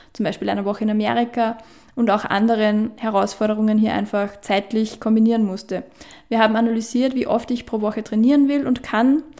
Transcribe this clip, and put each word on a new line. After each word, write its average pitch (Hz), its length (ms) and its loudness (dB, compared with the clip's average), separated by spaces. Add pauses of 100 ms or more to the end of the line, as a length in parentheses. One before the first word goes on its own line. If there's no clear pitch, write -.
(140)
zum 208 120 -4
Beispiel - 240 -4
einer 202 160 -2
Woche 202 180 -4
in 214 60 0
Amerika 233 680 0 (380)
und 233 140 0
auch 214 160 0
anderen 214 720 2
Herausforderungen 214 800 0
hier 214 160 2
einfach 202 480 -4
zeitlich 214 580 -2
kombinieren 220 460 2
musste. 185 380 -8 (440)
Wir 226 120 -2
haben 220 160 4
analysiert, 233 600 0
wie 247 120 -2
oft 233 240 -2
ich 240 140 -6
pro 220 160 -4
Woche 214 220 -4
trainieren 269 460 4
will 285 160 -2
und 247 180 -2
kann 269 400 2 (160)